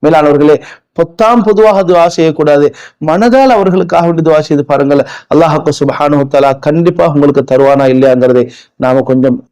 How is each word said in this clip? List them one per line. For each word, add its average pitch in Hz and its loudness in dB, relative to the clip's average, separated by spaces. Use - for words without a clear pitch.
மேலானவர்களே, 151 2
பொத்தாம் 220 0
பொதுவாக 208 2
துஆ 175 2
செய்யக்கூடாது, 147 0
மனதால் 240 2
அவர்களுக்காக 175 0
வேண்டி 165 -2
துஆ 151 2
செய்து 143 -2
பாருங்கள். 139 0
அல்லாஹ் 156 2
சுப்ஹானஹு 147 -2
தஆலா 139 2
கண்டிப்பாக 170 0
உங்களுக்கு 143 0
தருவானா 139 2
இல்லையாங்கிறதை 127 2
நாம 127 0
கொஞ்சம் 127 0